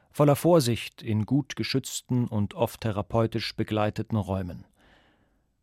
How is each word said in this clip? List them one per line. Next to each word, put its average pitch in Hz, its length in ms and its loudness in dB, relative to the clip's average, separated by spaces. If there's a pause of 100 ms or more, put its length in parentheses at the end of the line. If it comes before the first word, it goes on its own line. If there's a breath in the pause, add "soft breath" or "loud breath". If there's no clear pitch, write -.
(120)
voller 143 240 4
Vorsicht 151 680 2
in 107 240 0
gut 135 300 0
geschützten - 720 -2
und 101 260 -2
oft - 280 -2
therapeutisch 110 720 -2
begleiteten 107 640 -2
Räumen. 95 480 -4 (960 soft breath)